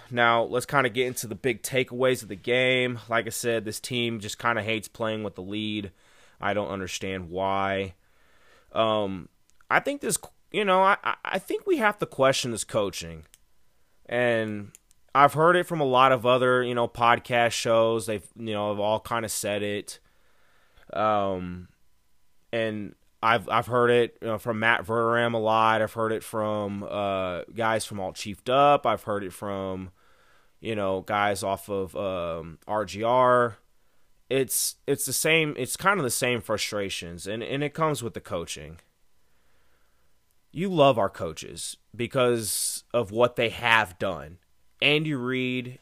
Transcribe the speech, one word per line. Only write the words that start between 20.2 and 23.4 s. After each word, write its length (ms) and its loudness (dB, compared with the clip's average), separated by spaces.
Um, 760 -2
and 440 -4
I've, 280 4